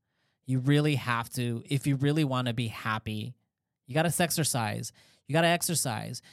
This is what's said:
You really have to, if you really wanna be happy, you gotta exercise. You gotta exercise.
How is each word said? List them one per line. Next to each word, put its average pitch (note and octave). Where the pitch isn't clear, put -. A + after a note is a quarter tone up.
You C3
really D3
have A#2
to, A#2+
if C#3
you C#3+
really C#3+
wanna B2+
be A#2+
happy, A2
you B2
gotta D#3+
exercise. A#2+
You C#3
gotta E3
exercise. B2